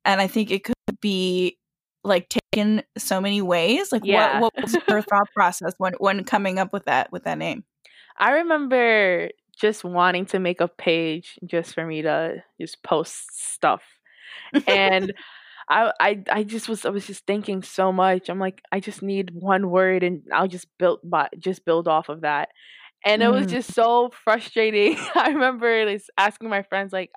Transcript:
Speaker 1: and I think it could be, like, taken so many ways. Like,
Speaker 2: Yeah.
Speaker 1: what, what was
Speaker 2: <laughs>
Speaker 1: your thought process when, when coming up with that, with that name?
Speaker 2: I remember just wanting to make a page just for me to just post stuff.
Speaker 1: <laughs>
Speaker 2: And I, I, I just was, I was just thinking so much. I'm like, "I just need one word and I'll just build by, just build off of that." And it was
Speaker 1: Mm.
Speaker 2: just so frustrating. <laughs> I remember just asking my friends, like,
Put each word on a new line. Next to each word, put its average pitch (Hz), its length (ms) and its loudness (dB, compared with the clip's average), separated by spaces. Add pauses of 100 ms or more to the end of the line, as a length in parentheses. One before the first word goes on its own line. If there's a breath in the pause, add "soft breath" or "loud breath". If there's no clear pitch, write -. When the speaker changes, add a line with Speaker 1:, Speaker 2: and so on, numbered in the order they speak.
Speaker 1:
and 196 160 2
I 190 60 0
think 208 240 -2
it 196 140 -2
could 240 100 -4 (260)
be, 185 580 0 (440)
like, 190 260 0
taken 214 540 0 (140)
so 190 240 -2
many 202 220 0
ways. 180 500 2
Like, 220 100 0
Speaker 2:
Yeah. - 40 -6
Speaker 1:
what, 208 280 4
what 233 260 2
was 240 160 0
Speaker 2:
<laughs> - 120 -6
Speaker 1:
your 214 140 4
thought 202 320 2
process 185 440 0
when, 185 160 -2
when 196 300 0
coming 190 340 -2
up 185 140 -2
with 202 120 -6
that, - 280 2
with - 120 -10
that 165 140 -4
name? - 260 -8 (520 soft breath)
Speaker 2:
I 220 140 2
remember 240 1000 2 (300)
just 214 240 0
wanting 180 440 0
to 185 120 -2
make 180 220 -2
a 175 60 0
page 165 800 -4
just 170 280 -6
for 165 120 -6
me 156 180 -6
to 160 400 -2 (160)
just - 240 -14
post - 680 -6
stuff. 127 300 0 (680 loud breath)
Speaker 1:
<laughs> 285 140 0
Speaker 2:
And 196 460 2 (560 loud breath)
I, 214 300 2
I, 202 320 0
I 214 120 0
just 220 260 -8
was, 220 160 -6
I 151 60 -2
was 202 160 -6
just 196 200 -16
thinking 202 360 -4
so 190 300 0
much. 185 360 2
I'm 185 100 -4
like, 190 220 -6 (100)
"I 196 100 -2
just 202 220 -12
need 196 300 -4
one 190 380 0
word 185 320 2
and 175 200 -2 (100)
I'll 180 160 2
just 180 180 -14 (120)
build 175 240 2
by, 165 260 0 (100)
just 185 260 -6
build 170 220 0
off 156 220 0
of 160 120 -10
that." 147 280 -2 (560 loud breath)
And 214 180 2
it 214 60 6
was 202 180 2
Speaker 1:
Mm. - 0 -
Speaker 2:
just 185 260 -6
so 240 380 4 (140)
frustrating. 220 720 2 (100)
<laughs> - 80 -2
I 330 160 4
remember 233 640 2
just - 240 -10
asking 214 320 0
my 202 140 -2
friends, 196 300 -6
like, 185 240 -6